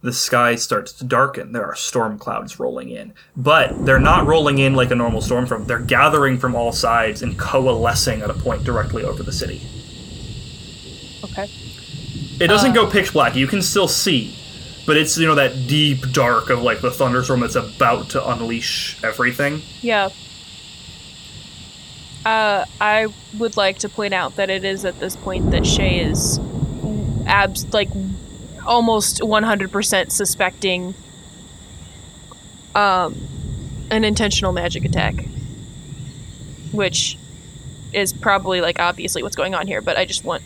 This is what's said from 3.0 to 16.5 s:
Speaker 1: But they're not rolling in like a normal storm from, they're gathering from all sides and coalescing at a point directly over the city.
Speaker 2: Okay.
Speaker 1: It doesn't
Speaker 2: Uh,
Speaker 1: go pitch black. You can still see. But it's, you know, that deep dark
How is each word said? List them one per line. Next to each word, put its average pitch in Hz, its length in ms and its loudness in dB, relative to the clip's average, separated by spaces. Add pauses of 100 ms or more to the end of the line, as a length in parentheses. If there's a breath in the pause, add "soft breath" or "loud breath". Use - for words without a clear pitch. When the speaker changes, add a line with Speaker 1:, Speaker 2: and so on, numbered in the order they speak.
Speaker 1:
But 143 500 4
they're 131 140 8
not 151 260 6
rolling 147 320 6
in 135 160 6
like 123 160 4
a 123 60 2
normal 117 240 0
storm 123 260 0
from, 110 200 -2
they're 117 120 0
gathering 135 600 4
from 127 160 0
all 120 180 0
sides 113 500 2
and 117 160 -4
coalescing 117 800 2
at 104 100 -2
a - 40 0
point 113 300 -2
directly 117 400 0
over - 180 -4
the - 100 -6
city. - 300 -4 (1600)
Speaker 2:
Okay. - 240 -8 (920)
Speaker 1:
It 170 80 2
doesn't 208 240 4
Speaker 2:
Uh, - 20 4
Speaker 1:
go 220 160 6
pitch 202 220 2
black. 120 240 4
You 131 100 4
can 196 160 0
still 185 260 2
see. - 480 0 (480 loud breath)
But 151 120 4
it's, 151 200 2
you 165 120 4
know, 156 80 6
that 135 160 4 (160)
deep 139 420 2
dark 120 400 2